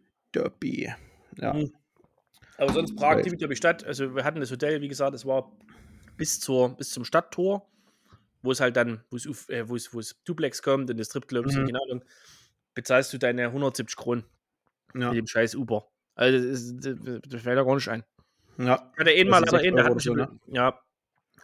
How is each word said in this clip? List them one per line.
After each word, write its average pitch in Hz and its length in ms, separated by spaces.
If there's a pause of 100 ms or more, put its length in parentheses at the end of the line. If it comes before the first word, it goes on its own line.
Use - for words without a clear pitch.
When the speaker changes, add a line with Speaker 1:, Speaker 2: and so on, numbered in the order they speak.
(320)
Speaker 1:
doppi. - 600 (440)
Ja. 113 160
Speaker 2:
Mhm. 151 200 (840)
Aber - 160
sonst 165 220
Prag, 151 220
Speaker 1:
Geil. - 60
Speaker 2:
tippitoppi 156 340
Stadt. 165 280
Also 131 300
wir 135 80
hatten 156 160
das 127 120
Hotel, 147 300
wie 143 60
gesagt, 139 280
es 127 100
war 131 260 (640)
bis - 220
zur, 127 380
bis - 140
zum 123 140
Stadttor, 190 640 (760)
wo 127 80
es 131 100
halt 123 160
dann, 120 340
wo 127 60
es 117 100
auf, - 220
äh, 117 200
wo 123 60
es, - 180
wo 117 60
es - 240
Duplex 156 400
kommt, 135 260
in 117 80
die 110 80
Stripclubs 131 520
und 135 80
Speaker 1:
Mhm. - 20
Speaker 2:
keine 127 160
Ahnung, 127 220 (720)
bezahlst 131 380
du 135 40
deine 120 340
hundertsiebzig 131 460
Kronen 120 280 (720)
Speaker 1:
Ja. 123 160
Speaker 2:
mit 120 60
dem 113 100
scheiß 113 280
Uber. 113 340 (260)
Also 127 220
das 123 240
ist, 123 240
das, 131 120 (300)
das 123 140
fällt 123 160
ja 135 60
gar 131 120
nicht 127 140
ein. 113 140 (540)
Speaker 1:
Ja. 127 380
Speaker 2:
Ich - 40
hatte 160 120
eh 185 140
mal 190 120
Speaker 1:
Das 170 40
ist 165 80
Speaker 2:
einer 170 100
Speaker 1:
sechs 143 40
Speaker 2:
in, 139 120
der 127 100
Speaker 1:
Euro - 0
Speaker 2:
hat 123 80
Speaker 1:
oder 117 60
Speaker 2:
mich - 60
Speaker 1:
so, 120 80
Speaker 2:
über-, - 20
Speaker 1:
ne? 123 320
Speaker 2:
ja. 127 320 (640)